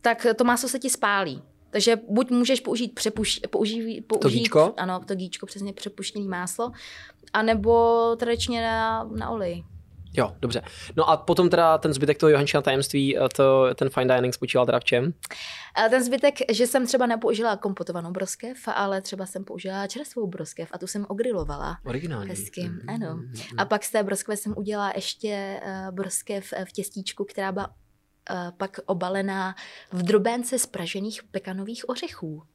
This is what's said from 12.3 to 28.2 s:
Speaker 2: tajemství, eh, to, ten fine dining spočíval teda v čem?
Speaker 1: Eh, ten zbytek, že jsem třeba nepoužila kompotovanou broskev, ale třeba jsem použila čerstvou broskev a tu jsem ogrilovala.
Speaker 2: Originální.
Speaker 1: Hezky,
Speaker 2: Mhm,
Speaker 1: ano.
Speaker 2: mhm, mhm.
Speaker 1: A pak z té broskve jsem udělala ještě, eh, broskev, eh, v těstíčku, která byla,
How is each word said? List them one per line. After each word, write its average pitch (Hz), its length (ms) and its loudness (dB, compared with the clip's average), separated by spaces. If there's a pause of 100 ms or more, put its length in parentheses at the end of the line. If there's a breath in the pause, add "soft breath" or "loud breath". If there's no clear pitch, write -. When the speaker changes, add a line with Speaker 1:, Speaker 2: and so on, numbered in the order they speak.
Speaker 2:
tajemství, 139 560 2
eh, 131 180 4
to, 135 400 6
ten 135 140 0
fine 127 260 4
dining 123 180 2
spočíval 123 320 2
teda 120 140 2
v - 40 -8
čem? 131 300 2 (720 loud breath)
Speaker 1:
Eh, 226 40 6
ten 254 140 4
zbytek, 269 320 4 (160)
že 226 160 4
jsem 254 200 2
třeba 247 180 4
nepoužila 226 520 2
kompotovanou 175 540 -6
broskev, 190 460 -8 (180)
ale 196 260 0
třeba 190 240 -8
jsem 190 200 -10
použila 190 420 -6
čerstvou 240 400 -6
broskev 165 440 -10
a 175 60 -12
tu 180 100 -10
jsem 202 220 -6
ogrilovala. 170 760 -4
Speaker 2:
Originální. 131 440 -6
Speaker 1:
Hezky, - 340 -10
Speaker 2:
Mhm, - 160 -8 (100)
Speaker 1:
ano. 202 260 -6
Speaker 2:
mhm, - 100 -10
mhm. 123 100 -14 (220 loud breath)
Speaker 1:
A - 80 0
pak 208 180 0
z - 80 -8
té 214 120 2
broskve 202 340 -4
jsem 208 200 -6
udělala 202 380 -2
ještě, 196 680 -6
eh, 190 280 -8
broskev, 190 600 -6
eh, 190 120 -6
v - 60 -20
těstíčku, 196 540 -8
která 190 260 -6
byla, 190 180 -6 (600)